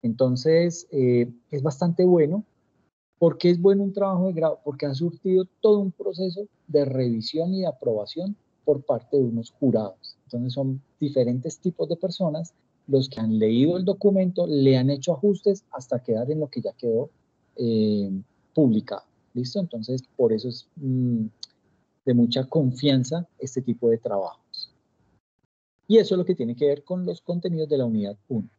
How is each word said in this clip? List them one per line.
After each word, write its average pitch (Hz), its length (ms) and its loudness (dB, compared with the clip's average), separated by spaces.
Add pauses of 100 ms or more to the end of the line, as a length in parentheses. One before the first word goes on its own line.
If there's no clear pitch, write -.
Entonces, 135 880 2
eh, 123 400 2 (200)
es 143 100 -6
bastante 170 420 0
bueno. 180 400 4 (760)
¿Por 165 180 4
qué 175 120 2
es 175 120 2
bueno 196 220 6
un 196 80 -2
trabajo 190 360 0
de 190 60 -2
grado? 160 300 0
Porque 143 220 -6
ha 139 100 -2
surtido 180 500 0 (140)
todo 208 200 6
un 196 120 -2
proceso 190 560 -6 (200)
de 143 180 2
revisión 127 680 -2
y 190 60 -2
de 185 80 -2
aprobación 135 680 -4 (280)
por 139 180 0
parte 131 360 -2
de 135 60 4
unos 117 280 -4
jurados. 110 720 -2
Entonces, 123 300 -6
son 135 280 -4 (180)
diferentes 131 600 -2
tipos 165 300 -4
de 165 80 -4
personas 170 560 -6 (340)
los 135 220 2
que - 100 -12
han 110 180 0
leído 120 400 4
el 185 80 -2
documento, 185 640 0
le 135 300 4
han 127 120 2
hecho 143 240 -2
ajustes 196 580 0
hasta 131 300 -6
quedar 120 300 -2
en 156 80 -2
lo 151 80 -4
que 123 140 -8
ya 104 120 -6
quedó, 120 360 -2 (480)
eh, 107 520 0 (460)
publicado. 107 480 2 (300)
¿Listo? 123 260 -6
Entonces, 127 420 -6 (140)
por 117 180 2
eso 110 160 -4
es, - 180 -14 (100)
mm, 127 480 -2 (800)
de 127 100 2
mucha 120 300 2
confianza 135 840 0 (100)
este 135 240 -8
tipo 120 280 0
de 113 100 2
trabajos. - 720 -8 (1160)
Y 214 100 6
eso 202 180 4
es 180 40 0
lo 180 60 -2
que 180 100 0
tiene 120 200 -4
que 123 100 0
ver 143 180 0
con 180 220 -6
los 175 160 -8
contenidos 170 480 -4
de 147 80 2
la 127 80 0
unidad 104 320 -2 (120)
uno. 110 300 -4